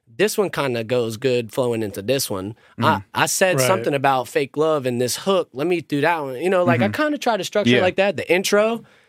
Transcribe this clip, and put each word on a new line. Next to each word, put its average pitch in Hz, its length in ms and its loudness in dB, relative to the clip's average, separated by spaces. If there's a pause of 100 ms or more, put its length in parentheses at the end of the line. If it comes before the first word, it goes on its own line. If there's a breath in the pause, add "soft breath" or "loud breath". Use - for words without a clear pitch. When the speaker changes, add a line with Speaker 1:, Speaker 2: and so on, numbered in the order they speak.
(140)
Speaker 1:
this 202 220 0
one 190 140 0
kinda 127 320 -2
goes 117 340 -2
good 123 360 -2
flowing 120 320 -2
into 98 180 -8
this 131 260 -2
one." 101 280 -6 (200 soft breath)
I, 113 60 -4
Speaker 2:
Mm-hmm. 139 200 2 (120)
Speaker 1:
I 139 120 0
said 180 340 2
Speaker 3:
Right. 127 80 2
Speaker 1:
something 180 260 0
about 135 320 2
fake 143 300 -4
love 151 280 0
in 123 140 -2
this 123 200 0
hook. 190 340 0
Let 143 160 -4
me 175 120 0
do 143 200 -4
that 160 220 0
one. 131 200 -6
You 180 80 0
know, 180 140 2
like, 170 180 2
I 202 60 2
Speaker 2:
Mm-hmm. 214 140 -4
Speaker 1:
kinda 302 160 -2
try 226 180 0
to 180 80 -4
structure 202 260 0
it 123 60 6
Speaker 2:
Yeah. 117 60 4
Speaker 1:
like 185 140 0
that. 190 200 2
The 120 140 -4
intro, 208 520 0 (260 soft breath)